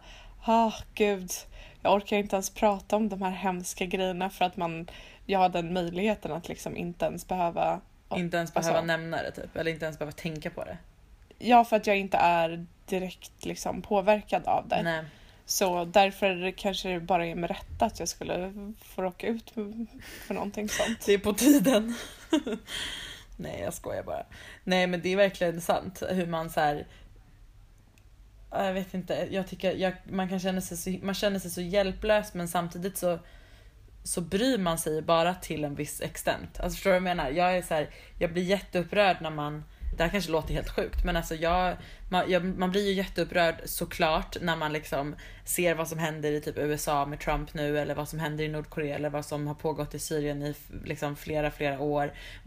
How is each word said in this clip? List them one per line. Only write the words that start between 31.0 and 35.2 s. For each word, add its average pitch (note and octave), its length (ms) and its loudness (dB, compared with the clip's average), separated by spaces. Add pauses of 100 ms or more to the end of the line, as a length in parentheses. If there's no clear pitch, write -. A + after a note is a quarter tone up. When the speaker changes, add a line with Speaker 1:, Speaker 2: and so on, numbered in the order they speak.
Speaker 2:
man F#3+ 100 -2
känner G3 240 0
sig F3+ 120 -8
så F3+ 100 -6
hjälplös, G3+ 720 2
men F3 140 -4
samtidigt F3 500 -4
så, F3 220 0 (840)
så - 180 -4
bryr A3+ 360 2
man E3+ 200 0
sig D#3 240 -2
bara E3 340 4